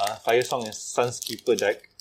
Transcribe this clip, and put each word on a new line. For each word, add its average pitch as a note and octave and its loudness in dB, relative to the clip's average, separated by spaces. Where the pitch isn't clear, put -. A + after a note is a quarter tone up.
uh, G#2 -2
Fire A#2+ 4
Song B2 -2
and A2 -6
Sunsweeper - -2
deck, G2+ 0